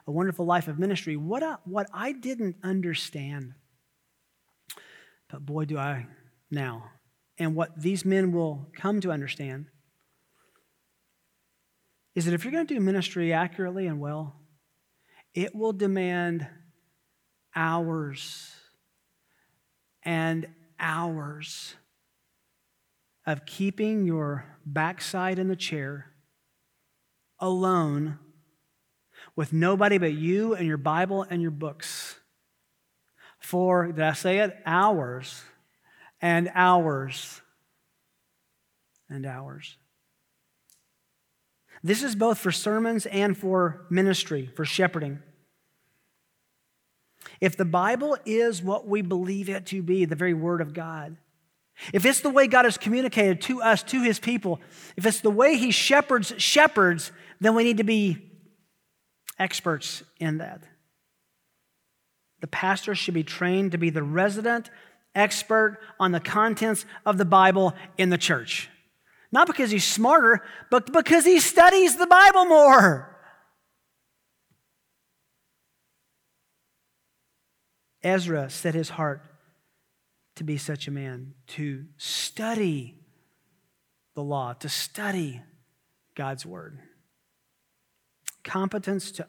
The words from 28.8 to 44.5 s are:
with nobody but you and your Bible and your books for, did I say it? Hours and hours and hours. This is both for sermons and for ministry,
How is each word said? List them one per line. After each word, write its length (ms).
with 180
nobody 460
but 160
you 400
and 120
your 100
Bible 520
and 140
your 80
books 640
for, 460
did 140
I 120
say 260
it? 260
Hours 800
and 340
hours 880
and 180
hours. 500
This 200
is 140
both 220
for 120
sermons 560
and 300
for 540
ministry, 640